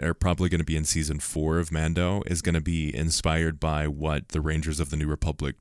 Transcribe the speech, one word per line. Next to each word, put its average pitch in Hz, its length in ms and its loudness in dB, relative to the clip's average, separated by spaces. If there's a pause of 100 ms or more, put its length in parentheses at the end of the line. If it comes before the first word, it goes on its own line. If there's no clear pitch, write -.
are 82 140 0
probably 90 340 2
gonna 82 140 2
be 78 120 0
in 78 80 2
season 76 360 0
four 78 400 0
of 82 120 -2
Mando 82 540 0
is 82 160 -2
gonna 82 200 2
be 80 340 0
inspired 80 640 2
by 76 280 0
what 73 420 -2
the 78 120 -2
Rangers 78 380 0
of 76 100 -2
the 73 80 -4
New 76 100 0
Republic 73 540 -2